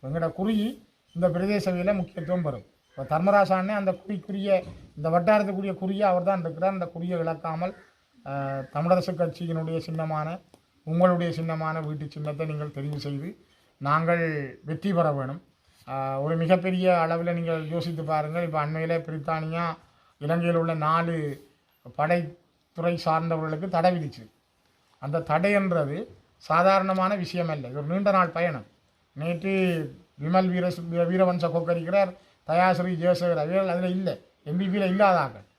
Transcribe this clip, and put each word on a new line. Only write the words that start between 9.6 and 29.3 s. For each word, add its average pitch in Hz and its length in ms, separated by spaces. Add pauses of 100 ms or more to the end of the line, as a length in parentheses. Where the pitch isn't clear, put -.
சின்னமான, 160 480 (600)
உங்களுடைய 175 440
சின்னமான 160 540
வீட்டு 151 240
சின்னத்தை 151 360
நீங்கள் 151 300
தெரிவு 143 220
செய்து 143 320 (520)
நாங்கள் 165 420 (420)
வெற்றி 160 280
பெற 165 180
வேணும். 139 300 (460)
அஹ், 135 340
ஒரு 156 160
மிகப்பெரிய 180 600
அளவில் 170 340
நீங்கள் 165 340
யோசித்து 165 360
பாருங்கள். 156 400
இப்ப 160 160
அண்மையில 160 420
பிரித்தானியா 160 640 (560)
இலங்கையில் 170 340
உள்ள 165 180
நாலு 165 420 (800)
படைத்துறை 165 1000
சார்ந்தவர்களுக்கு 160 680
தடை 175 240
விதிச்சு. 151 320 (760)
அந்த 147 200
தடை 165 300
என்றது 170 460 (460)
சாதாரணமான 190 720
விஷயம் 175 340
அல்ல, 147 180
இது 127 100
ஒரு 147 100
நீண்ட 196 240
நாள் 185 160
பயணம். 160 380 (500)
நேற்று 170 380 (680)